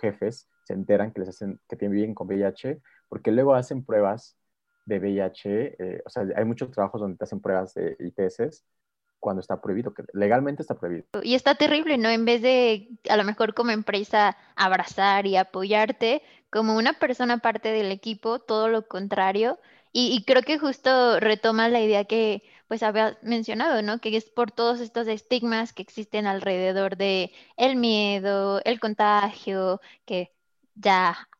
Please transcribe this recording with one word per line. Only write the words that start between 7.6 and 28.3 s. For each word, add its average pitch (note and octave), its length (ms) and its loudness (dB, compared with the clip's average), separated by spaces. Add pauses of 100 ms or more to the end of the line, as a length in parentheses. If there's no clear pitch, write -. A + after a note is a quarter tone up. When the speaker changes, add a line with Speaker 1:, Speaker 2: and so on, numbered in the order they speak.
Speaker 1:
de F2 260 -4
I F2 100 -8
T G2 160 -4
S A#2+ 240 -4 (720)
cuando G2 200 -4
está F#2+ 200 -8
prohibido, G#2 320 -4
que - 200 -16
legalmente C3 500 0
está - 160 -6
prohibido. F2 260 -8 (180)
Speaker 2:
Y A#3+ 120 0
está C#4 220 2
terrible, D4+ 420 2
¿no? A3 100 2
En A3+ 160 0
vez A#3 180 2
de, B3 480 2 (200)
a G#3+ 60 4
lo G#3 80 4
mejor G#3+ 300 -2
como A#3 180 0
empresa, G#3 640 0 (200)
abrazar G3 680 2
y F#3+ 100 2
apoyarte, G#3+ 840 0 (280)
como A3 260 0
una A3+ 180 2
persona B3 440 0
parte A3 320 -2
del G#3+ 200 0
equipo, A3 480 -6
todo A3 300 0
lo A3 180 0
contrario. G3+ 720 0 (340)
Y, B3 240 0
y G3+ 80 -2
creo B3+ 180 6
que D4+ 160 0
justo B3+ 600 2
retoma A3 500 2
la A#3+ 120 2
idea G#3 240 2
que, G#3+ 400 0 (240)
pues, A3+ 140 -6
había G#3+ 400 0
mencionado, A3+ 600 -2
¿no? G#3+ 160 -4
Que A3 180 -4
es A3 140 -4
por A#3 220 -2
todos A#3 280 0
estos A3+ 280 -6
estigmas A3+ 640 -2
que F#3+ 100 -14
existen G#3+ 440 -8
alrededor F#3+ 720 -2
de F#3+ 360 -2 (240)
el C4 200 2
miedo, G3+ 880 0